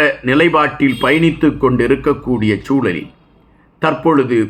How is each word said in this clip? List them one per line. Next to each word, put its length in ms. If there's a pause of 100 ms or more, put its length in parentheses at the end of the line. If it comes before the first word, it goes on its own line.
(240)
நிலைப்பாட்டில் 800
பயணித்து 560
கொண்டிருக்கக்கூடிய 1040
சூழலில் 520 (680)
தற்பொழுது 580 (100)